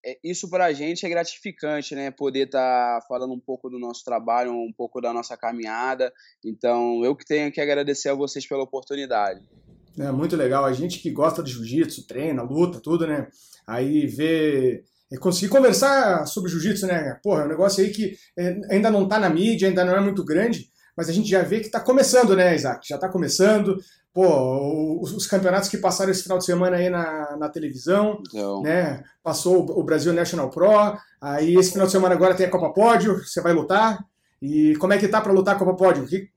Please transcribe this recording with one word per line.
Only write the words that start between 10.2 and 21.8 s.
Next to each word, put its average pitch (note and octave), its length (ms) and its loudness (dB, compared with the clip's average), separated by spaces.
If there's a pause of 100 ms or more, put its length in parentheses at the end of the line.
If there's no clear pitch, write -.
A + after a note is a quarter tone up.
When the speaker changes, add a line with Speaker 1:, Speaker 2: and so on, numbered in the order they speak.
Speaker 2:
legal. C3+ 300 0
A B2+ 80 0
gente E3 260 -6
que D#3+ 100 -8
gosta C#3+ 320 0
de C3 120 -8
jiu-jitsu, B2 520 -4
treina, C3+ 380 -6
luta, D#3 380 -2
tudo, D#3+ 260 -2
né? D3 220 -4 (360)
Aí C3+ 400 0
vê, C#3 800 0 (260)
é, C3+ 60 -12
conseguir F3+ 320 -2
conversar A#3+ 800 4
sobre F3+ 240 -6
jiu-jitsu, G3 340 -2
né? D#3+ 380 -4
Porra, E3+ 200 0
é - 20 -2
um - 20 -4
negócio F#3+ 340 2
aí G3+ 100 2
que, G#3 260 -6 (200)
é, F3+ 220 -4 (100)
ainda G#3+ 220 4
não G3 160 2
tá G#3+ 100 0
na G3 120 2
mídia, F#3+ 400 2
ainda F3+ 160 2
não F3+ 100 2
é G3 60 2
muito G3 240 0
grande, E3+ 440 -2 (280)
mas E3 100 -4
a E3 60 -2
gente G#3+ 160 0
já F#3 140 4
vê A3 180 -2
que - 100 -10
tá A3+ 80 -2
começando, B3 560 6